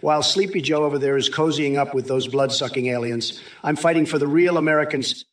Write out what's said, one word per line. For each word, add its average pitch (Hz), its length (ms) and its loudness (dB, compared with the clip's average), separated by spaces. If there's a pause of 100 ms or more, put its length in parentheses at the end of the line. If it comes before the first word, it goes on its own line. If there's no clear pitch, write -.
While 151 220 2
Sleepy 190 380 0
Joe 151 240 0
over 143 120 0
there 139 200 0
is 135 120 0
cozying 147 480 0
up 139 160 -2
with 127 140 -4
those 131 200 0
blood-sucking 127 600 -2
aliens, 120 520 -4 (240)
I'm 151 120 0
fighting 165 320 2
for 160 100 -2
the 143 100 2
real 170 300 4
Americans. 151 760 0